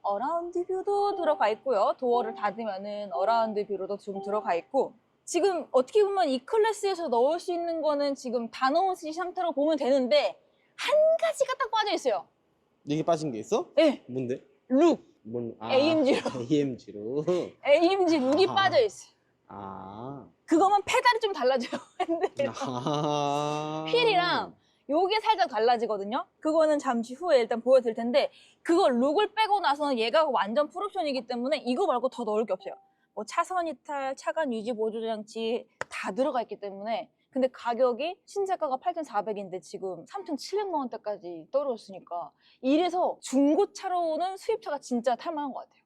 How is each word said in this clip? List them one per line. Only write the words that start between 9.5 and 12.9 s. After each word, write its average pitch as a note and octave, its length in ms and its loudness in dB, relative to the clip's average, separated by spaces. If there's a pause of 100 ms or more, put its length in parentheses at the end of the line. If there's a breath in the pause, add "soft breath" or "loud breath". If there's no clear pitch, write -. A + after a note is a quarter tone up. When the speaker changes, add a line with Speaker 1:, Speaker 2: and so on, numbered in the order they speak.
Speaker 1:
보면 D4+ 260 0
되는데 B3+ 640 2 (360)
한 - 160 -4 (300)
가지가 C#5+ 380 0
딱 A#4+ 120 -2
빠져 G#4+ 220 0
있어요. G#3 320 -2 (600)
Speaker 2:
이게 D3+ 180 -2